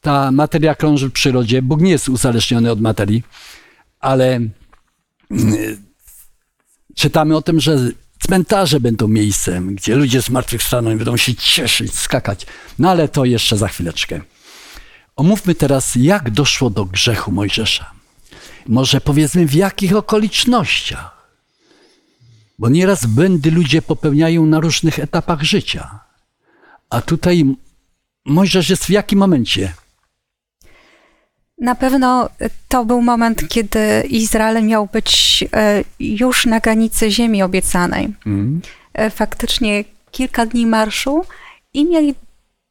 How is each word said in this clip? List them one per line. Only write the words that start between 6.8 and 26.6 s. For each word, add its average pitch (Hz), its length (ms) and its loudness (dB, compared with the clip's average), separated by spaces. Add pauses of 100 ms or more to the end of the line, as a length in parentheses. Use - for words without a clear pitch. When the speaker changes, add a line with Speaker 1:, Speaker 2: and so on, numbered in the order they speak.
Speaker 1:
czytamy 156 420 0
o 156 60 -2
tym, 160 180 0
że 143 180 2 (440)
cmentarze 185 580 2
będą 113 280 0
miejscem, 98 680 -2
gdzie 107 220 -2
ludzie 135 240 2
zmartwychwstaną 120 680 -2
i 110 60 0
będą 113 200 -2
się 120 180 0
cieszyć, - 600 -2
skakać. - 520 -4 (320)
No 165 120 4
ale 170 180 2
to 139 160 0
jeszcze 117 320 0
za 101 120 0
chwileczkę. 82 520 -8 (960)
Omówmy 185 380 2
teraz, 139 420 0
jak 139 340 2
doszło 127 400 0
do 101 140 -4
grzechu 95 480 -4
Mojżesza. 101 580 -4 (760)
Może 131 340 2
powiedzmy, 151 460 2
w 135 80 -2
jakich 190 420 2
okolicznościach. - 1300 -2 (1300)
Bo 107 100 -2
nieraz 175 380 2
błędy 156 440 2
ludzie 160 320 2
popełniają 160 640 2
na 160 140 2
różnych 160 380 0
etapach 156 440 -4
życia. - 580 -4 (880)